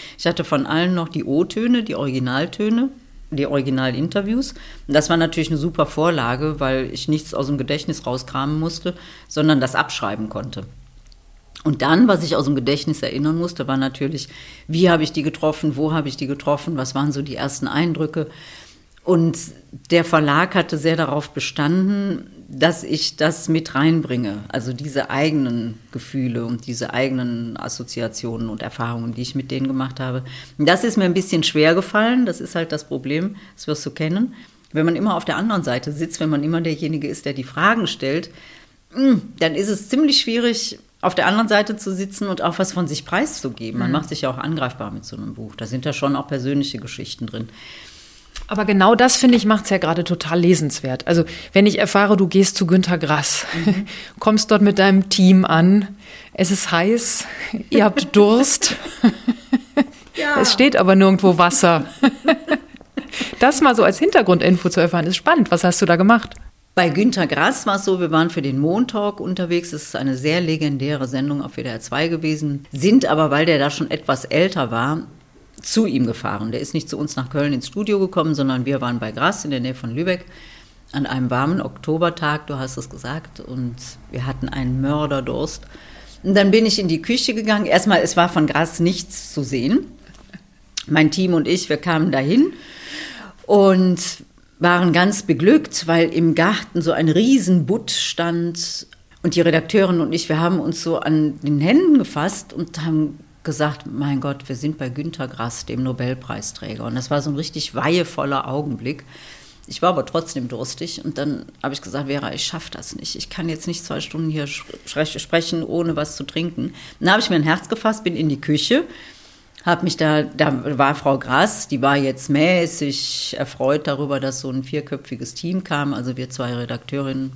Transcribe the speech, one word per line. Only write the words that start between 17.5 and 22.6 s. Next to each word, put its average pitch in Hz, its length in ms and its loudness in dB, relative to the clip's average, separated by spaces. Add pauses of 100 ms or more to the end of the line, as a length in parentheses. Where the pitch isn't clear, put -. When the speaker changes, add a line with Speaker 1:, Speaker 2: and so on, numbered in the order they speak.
Speaker 1:
Eindrücke. 156 600 -2 (800)
Und 165 300 2 (520)
der 170 140 4
Verlag 160 500 2
hatte 170 240 0
sehr 160 200 0
darauf 147 320 -2
bestanden, 190 1000 -2 (200)
dass 160 340 0